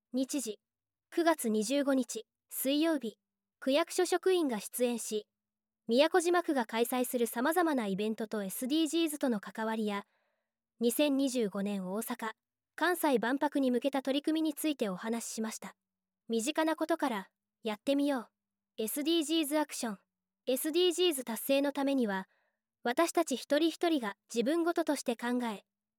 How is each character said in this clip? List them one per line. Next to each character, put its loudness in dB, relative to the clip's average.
日 -2
時、 -8
九 0
月 0
二 0
十 0
五 2
日、 -2
水 0
曜 2
日。 -8
区 0
役 2
所 2
職 2
員 2
が -2
出 -6
演 0
し、 -4
宮 6
古 4
島 4
区 0
が 0
開 0
催 0
す -2
る 0
様 0
々 2
な 0
イ -2
ベ -2
ン -2
ト -6
と -4
エ -6
ス -6
デ 0
ィ 2
ー 2
ジ -2
ー 0
ズ -8
と 0
の 0
関 -8
わ -2
り -2
や、 -4
二 4
千 2
二 2
十 0
五 -4
年 -4
大 -4
阪・ -8
関 2
西 2
万 0
博 0
に 2
向 2
け 0
た 0
取 0
り 0
組 0
み 0
に -2
つ -4
い 0
て -2
お -4
話 -4
し -10
し -6
ま -6
し -12
た。 -14
身 -2
近 0
な 0
こ -2
と 0
か -2
ら、 -6
や -4
っ -6
て 0
み 2
よ -2
う。 -4
エ -4
ス -4
デ 0
ィ 2
ー 0
ジ -4
ー -2
ズ 0
ア 0
ク -10
シ -6
ョ -6
ン。 -10
エ 0
ス -2
デ 2
ィ 4
ー 2
ジ -2
ー 4
ズ -6
達 -8
成 2
の 0
た -2
め 2
に 2
は、 -4
私 2
た 2
ち -4
一 0
人 4
一 0
人 2
が -4
自 0
分 2
事 0
と 2
し -6
て -2
考 -2
え、 -8